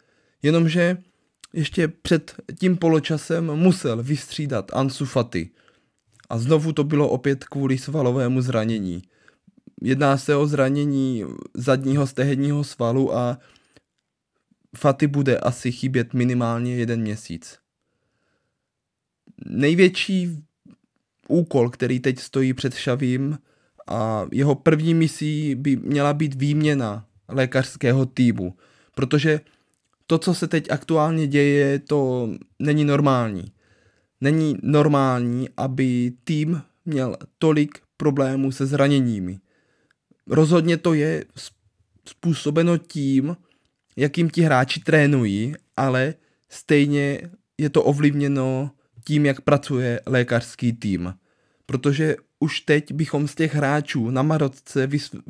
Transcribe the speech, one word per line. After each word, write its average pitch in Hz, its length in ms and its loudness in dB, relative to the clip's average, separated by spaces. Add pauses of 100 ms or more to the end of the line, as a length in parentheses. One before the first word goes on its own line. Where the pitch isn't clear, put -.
(420)
Jenomže 165 560 2 (540)
ještě 160 360 -2
před - 460 -2 (240)
tím 185 180 2
poločasem 165 800 0
musel 151 460 2
vystřídat 131 720 -6
Ansu 135 300 -2
Fati. 117 460 -4 (800)
A 113 100 -4
znovu 151 340 0
to 147 120 0
bylo 147 240 2
opět 135 360 -2
kvůli 135 340 -2
svalovému 131 600 -2
zranění. 110 640 -2 (800)
Jedná 139 340 2
se 143 200 0
o 143 100 2
zranění 139 760 0 (300)
zadního 135 520 0
stehenního 139 580 0
svalu 123 520 0
a 120 220 -2 (1400)
Fati 143 300 2
bude 139 320 2
asi 123 340 -2
chybět 131 420 -2
minimálně 123 600 0
jeden 117 240 -2
měsíc. 104 580 -8 (1900)
Největší 175 1000 0 (840)
úkol, 143 420 2
který 127 300 -2
teď 127 180 -2
stojí 131 360 -2
před 127 200 -6
Xavím 135 640 -2 (480)
a 110 460 -4
jeho 139 220 2
první 160 400 2
misí 151 600 0
by 127 220 0
měla 143 360 0
být 147 220 -2
výměna 139 720 0 (220)
lékařského 131 800 0
týmu, 113 500 0 (380)
protože 151 460 0 (680)
to, 165 120 2
co 170 160 0
se 170 140 -4
teď 151 220 -2
aktuálně 160 560 0
děje, 143 520 4
to 127 520 -2 (280)
není 147 260 2
normální. 131 680 2 (680)
Není 147 420 2
normální, 131 960 2
aby 127 560 -2 (120)
tým 156 380 -2 (220)
měl 131 320 -4 (220)
tolik 151 400 2 (180)
problémů 135 560 0
se 135 140 -4
zraněními. 127 720 0 (880)
Rozhodně 165 500 4
to 165 180 0
je 151 300 0 (120)
s-, - 140 -18 (580)
způsobeno 165 720 0
tím, 143 580 -2 (600)
jakým 151 340 0
ti - 120 2
hráči 135 380 2
trénují, 139 760 2 (220)
ale 131 380 0 (340)
stejně 143 720 0 (380)
je 151 120 0
to 156 120 2
ovlivněno 143 880 0 (340)
tím, 147 220 2
jak 139 140 0
pracuje 127 680 0
lékařský 123 640 0
tým. 92 420 -4 (520)
Protože 139 500 -2 (240)
už 165 200 -2
teď 147 320 0
bychom 147 360 -2
z - 60 -14
těch 160 200 -2
hráčů 143 560 -2
na 131 120 0
Marotce 143 640 -2
vys-, 143 440 -6